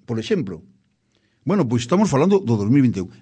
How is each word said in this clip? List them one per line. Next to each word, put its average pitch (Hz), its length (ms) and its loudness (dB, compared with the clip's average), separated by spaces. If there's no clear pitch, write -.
por - 160 -8
exemplo. 104 400 -6
Bueno, 185 160 0
pois 120 240 -2
estamos 190 240 0
falando 185 320 2
do 117 160 0
dous 101 100 -4
mil 139 140 4
vinte 104 180 0
e 87 60 -6
un. - 40 -18